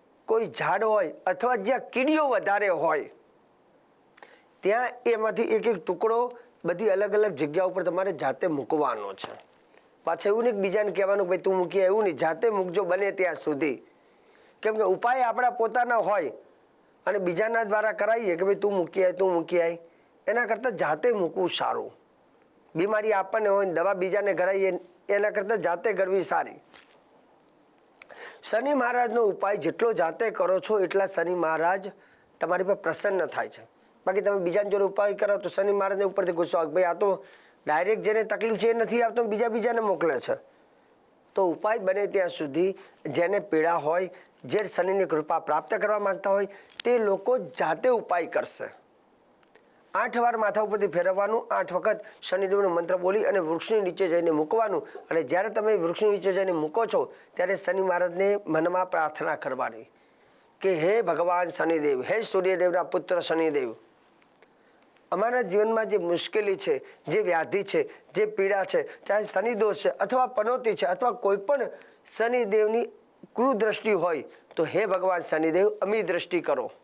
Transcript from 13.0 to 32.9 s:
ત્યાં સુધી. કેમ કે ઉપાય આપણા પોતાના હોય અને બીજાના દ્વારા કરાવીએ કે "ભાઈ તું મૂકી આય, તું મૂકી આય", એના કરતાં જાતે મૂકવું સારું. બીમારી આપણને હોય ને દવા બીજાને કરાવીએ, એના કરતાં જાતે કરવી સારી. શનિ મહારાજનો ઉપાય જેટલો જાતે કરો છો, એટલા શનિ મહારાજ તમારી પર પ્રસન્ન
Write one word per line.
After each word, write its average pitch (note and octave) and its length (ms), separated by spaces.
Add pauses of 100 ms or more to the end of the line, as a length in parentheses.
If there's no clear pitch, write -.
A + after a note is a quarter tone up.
ત્યાં F3 240
સુધી. C#3+ 480 (760)
કેમ A3 160
કે G#3+ 60
ઉપાય A#3+ 380
આપણા A#3+ 280
પોતાના A#3+ 460
હોય F#3 360 (760)
અને G3 120
બીજાના G#3 460
દ્વારા G#3+ 280
કરાવીએ G#3 440
કે F3 100
"ભાઈ G3 100
તું G3+ 180
મૂકી F#3 320
આય, F3+ 60
તું F#3 220
મૂકી E3+ 280
આય", E3+ 180 (480)
એના A#3 180
કરતાં A3+ 260
જાતે D#3+ 400
મૂકવું F3+ 380
સારું. A#2+ 420 (840)
બીમારી G#3 380
આપણને G3+ 360
હોય G3 160
ને F3+ 80
દવા F3 200
બીજાને F#3+ 400
કરાવીએ, F#3 460 (300)
એના G3+ 200
કરતાં G#3 280
જાતે F3 360
કરવી F#3 300
સારી. D#3+ 320 (1900)
શનિ B3 300
મહારાજનો A#3+ 500
ઉપાય G3 340
જેટલો F3 360
જાતે E3+ 360
કરો F#3 300
છો, G#3+ 200
એટલા F#3+ 260
શનિ F3+ 300
મહારાજ E3+ 560 (480)
તમારી F3+ 240
પર F#3+ 100
પ્રસન્ન F3 520